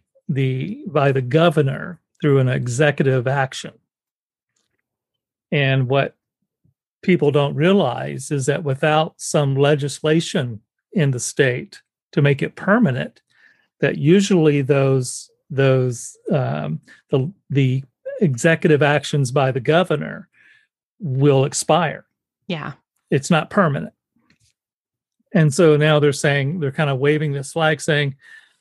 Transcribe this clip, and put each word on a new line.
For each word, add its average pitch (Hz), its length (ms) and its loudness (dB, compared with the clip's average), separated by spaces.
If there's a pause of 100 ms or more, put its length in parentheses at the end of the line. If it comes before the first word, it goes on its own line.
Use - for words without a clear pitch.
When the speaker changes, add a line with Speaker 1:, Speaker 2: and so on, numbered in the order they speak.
(280)
Speaker 1:
the, 139 600 -4
by 143 240 2
the 131 100 -2
governor 151 760 0 (220)
through 139 180 2
an 131 80 2
executive 131 800 0
action. 135 460 -4 (1800)
And 135 360 0
what 135 280 -2 (880)
people 151 300 2
don't 143 240 0
realize 139 760 0
is 139 140 -2
that 147 180 -2
without 151 540 0
some 143 380 -2
legislation 143 1040 -2 (320)
in 147 180 2
the 123 80 -4
state - 640 -2 (300)
to 160 100 0
make 143 220 2
it 156 120 -6
permanent, 190 640 0 (580)
that - 180 0
usually 156 640 2
those, 135 680 -2 (180)
those, 131 680 0 (160)
um, 147 480 -4 (300)
the, 143 220 -2 (180)
the 135 340 0 (360)
executive 156 640 2
actions 143 480 0
by 135 200 0
the 131 80 -6
governor 151 680 -2 (720)
will 135 460 2
expire. 156 600 -2 (400)
Speaker 2:
Yeah. 147 280 -8 (360)
Speaker 1:
It's 139 220 -2
not 156 180 0
permanent. 165 440 -2 (1400)
And 151 200 4
so 156 220 6
now 151 240 4
they're 143 140 2
saying, 143 460 -2
they're 139 120 -4
kind 151 180 -2
of 131 100 -2
waving 147 340 0
this 139 180 -8
flag 156 300 0
saying, 147 340 -2 (460)